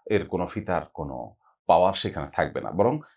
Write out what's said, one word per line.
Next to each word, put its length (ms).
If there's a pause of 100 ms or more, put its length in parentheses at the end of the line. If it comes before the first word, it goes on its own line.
এর 200
কোনো 200
ফিতার 360 (120)
কোনো 400 (320)
পাওয়ার 280
সেখানে 380
থাকবে 280
না, 100
বরং 280 (180)